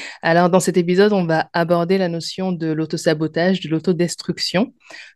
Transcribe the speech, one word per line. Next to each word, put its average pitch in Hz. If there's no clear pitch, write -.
Alors, 170
dans 185
cet 175
épisode, 185
on 185
va 160
aborder 170
la 185
notion 170
de 165
l'autosabotage, 160
de 156
l'autodestruction. 170